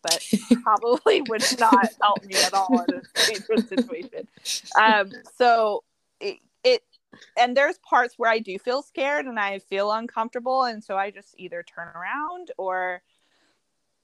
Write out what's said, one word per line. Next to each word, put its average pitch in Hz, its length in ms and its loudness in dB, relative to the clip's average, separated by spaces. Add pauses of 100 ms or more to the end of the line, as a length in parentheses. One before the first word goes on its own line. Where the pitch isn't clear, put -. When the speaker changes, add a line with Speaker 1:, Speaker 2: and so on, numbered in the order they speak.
Speaker 1:
but - 280 -2
Speaker 2:
<laughs> - 320 0
Speaker 1:
probably 240 580 2
would 226 300 -4
not 233 380 4 (120)
help 202 220 2
me 190 180 -2
at 185 120 0
all 196 280 2
in - 120 -4
a - 80 -8 (240)
dangerous 214 420 0
situation. 196 600 -6 (520)
Um, 214 320 4 (260)
so 233 460 2 (380)
it, - 180 -8 (240)
it, 254 200 4 (540)
and 247 200 2
there's 294 220 0
parts 247 380 2
where 226 140 2
I 226 80 2
do 196 200 -10
feel 254 240 -2
scared 277 420 -4
and 233 140 -8
I 196 200 -4
feel 202 320 -2
uncomfortable, 240 720 -2
and 220 200 -4
so 196 140 -6
I 196 140 -2
just 196 260 -20
either 170 260 -12
turn 170 260 -16
around 285 680 -10
or 185 440 -4 (1040)